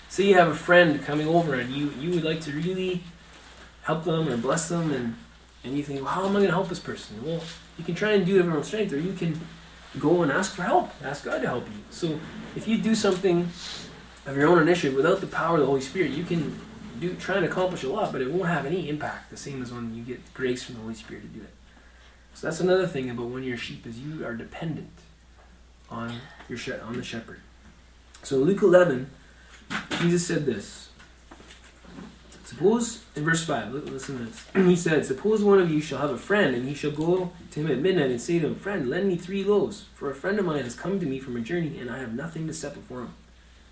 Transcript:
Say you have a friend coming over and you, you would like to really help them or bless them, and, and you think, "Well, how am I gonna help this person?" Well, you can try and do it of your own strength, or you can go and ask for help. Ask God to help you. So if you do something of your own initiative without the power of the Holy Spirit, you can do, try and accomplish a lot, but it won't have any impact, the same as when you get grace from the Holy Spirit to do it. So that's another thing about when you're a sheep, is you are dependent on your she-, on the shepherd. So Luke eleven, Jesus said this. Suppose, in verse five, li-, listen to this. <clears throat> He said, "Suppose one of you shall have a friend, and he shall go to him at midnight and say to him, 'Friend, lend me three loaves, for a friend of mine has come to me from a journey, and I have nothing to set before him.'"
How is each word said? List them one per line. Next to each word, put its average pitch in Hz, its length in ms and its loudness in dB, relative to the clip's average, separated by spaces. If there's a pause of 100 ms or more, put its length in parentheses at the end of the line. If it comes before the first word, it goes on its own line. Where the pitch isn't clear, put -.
Say - 160 0
you 196 100 8
have 175 140 8
a 147 60 0
friend 175 500 6
coming 151 240 0
over 160 260 4
and 123 160 -4
you, 143 280 -2
you 156 120 -2
would 170 140 0
like 160 180 -2
to 147 100 -8
really 185 500 -2 (800)
help 165 220 -2
them 165 240 0
or 120 80 0
bless 147 320 0
them, 170 240 0
and, 120 240 -4 (480)
and 127 120 -4
you 147 60 -2
think, 139 200 -6
"Well, 135 80 -6
how 190 160 0
am 196 100 2
I 202 40 4
gonna 190 120 6
help 180 160 0
this 175 100 -6
person?" 110 460 -12
Well, 165 180 -4 (360)
you 165 60 -10
can 175 100 -4
try 214 180 0
and 196 140 4
do 196 100 4
it 185 40 8
of 175 60 6
your 165 100 2
own 143 80 0
strength, 208 280 -2
or 139 60 -2
you 185 160 -2
can 160 260 -2 (580)
go 165 240 4
and 147 80 2
ask 180 240 0
for 175 80 -6
help. 269 280 2 (120)
Ask - 220 -8
God 214 160 -2
to 240 80 -2
help 127 200 -4
you. 104 220 -14
So 156 300 -4 (340)
if - 140 -8
you 220 100 2
do 214 160 2
something 180 540 4 (760)
of 135 100 -6
your 147 100 4
own 170 120 8
initiative 156 360 4
without 160 260 4
the 180 60 -6
power 160 280 0
of 135 60 6
the 131 60 4
Holy 135 140 2
Spirit, 156 300 -2
you 151 140 -4
can 170 340 -2 (420)
do, 175 140 -4
try 185 220 -4
and 190 100 2
accomplish 180 360 -2
a 131 60 -4
lot, 214 240 -2
but 123 80 -4
it 127 100 -2
won't 175 180 0
have 147 180 0
any 165 220 -2
impact, 127 420 -6
the 113 60 -16
same 135 260 -10
as 117 100 -10
when 117 220 -8
you 117 80 -10
get 123 320 -12
grace 127 280 -2
from 127 120 -12
the 113 80 -12
Holy 110 120 -8
Spirit 107 280 -14
to - 60 -16
do 107 120 -14
it. 98 140 -20 (800)
So - 120 -8
that's 156 140 -4
another 180 260 4
thing 131 240 -4
about 120 180 -6
when 127 140 -8
you're 127 140 -6
a - 20 -8
sheep, - 280 -12
is 117 120 -12
you 151 260 -10
are 123 100 -8
dependent 120 560 -8 (1000)
on 117 300 -8 (280)
your 123 100 -10
she-, 127 140 -8
on 117 240 -8
the - 60 -6
shepherd. 113 380 -12 (840)
So - 140 -2
Luke 165 260 4
eleven, 175 480 6 (880)
Jesus 170 260 4
said 151 200 0
this. - 440 -6 (1500)
Suppose, 208 580 2 (120)
in 151 100 -4
verse 165 200 2
five, 117 280 -4
li-, 139 80 -6
listen 135 380 -8
to 117 60 -8
this. - 300 -14
<clears throat> - 0 -
He 185 220 8
said, 160 280 2
"Suppose 208 380 2
one 202 160 8
of 180 120 4
you 151 100 2
shall 143 180 -6
have 147 120 0
a 120 80 -2
friend, 190 360 2
and 123 140 -2
he 147 60 -4
shall 147 160 -2
go 170 420 0 (180)
to 147 100 -6
him 156 100 -2
at 123 80 0
midnight 160 320 2
and 120 100 -2
say 170 180 0
to 156 80 0
him, 117 80 -2
'Friend, 180 340 -4
lend 185 200 0
me 175 80 2
three 190 280 -4
loaves, 202 500 2
for - 160 -6
a 139 40 -6
friend 202 240 -2
of 196 60 0
mine 147 200 0
has 117 100 -8
come 190 260 -4
to 160 60 -2
me 131 120 -2
from 123 180 -8
a 120 40 -4
journey, 156 380 -2
and 123 120 -10
I 127 80 -8
have 117 160 -8
nothing 160 320 -6
to 143 80 -6
set 143 200 -8
before 127 260 -12
him.'" 170 140 -12 (580)